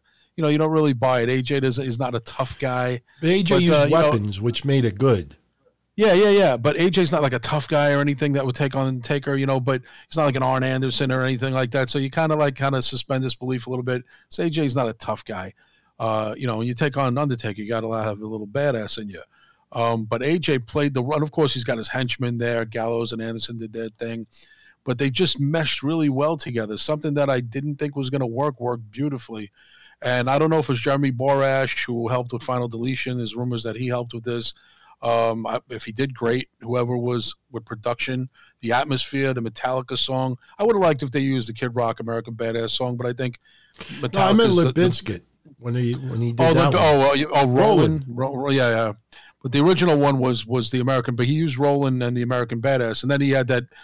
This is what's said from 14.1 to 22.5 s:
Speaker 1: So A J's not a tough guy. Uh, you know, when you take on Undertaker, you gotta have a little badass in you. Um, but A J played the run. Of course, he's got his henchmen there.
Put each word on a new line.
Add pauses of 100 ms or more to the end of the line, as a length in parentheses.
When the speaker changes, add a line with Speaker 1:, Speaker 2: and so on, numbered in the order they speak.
Speaker 1:
So
A
J's
not
a
tough
guy. (440)
Uh,
you
know,
when
you
take
on
Undertaker,
you
gotta
have
a
little
badass
in
you. (500)
Um,
but
A
J
played
the
run.
Of
course,
he's
got
his
henchmen
there.